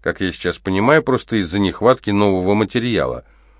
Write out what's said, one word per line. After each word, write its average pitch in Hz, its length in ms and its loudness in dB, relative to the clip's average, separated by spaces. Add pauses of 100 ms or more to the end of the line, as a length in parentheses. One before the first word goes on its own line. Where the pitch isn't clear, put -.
как - 200 -4
я 92 120 -2
сейчас - 260 -4
понимаю, 117 460 2
просто 123 320 -2
из-за 95 240 -2
нехватки 101 500 0
нового 101 440 2
материала. 104 720 -2 (360)